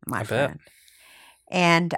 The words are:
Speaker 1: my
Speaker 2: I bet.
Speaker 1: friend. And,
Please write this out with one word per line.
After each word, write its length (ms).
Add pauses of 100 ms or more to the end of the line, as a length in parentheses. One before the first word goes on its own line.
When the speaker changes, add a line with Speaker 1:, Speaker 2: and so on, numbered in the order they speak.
Speaker 1:
my 140
Speaker 2:
I 40
bet. 40
Speaker 1:
friend. 320 (880)
And, 480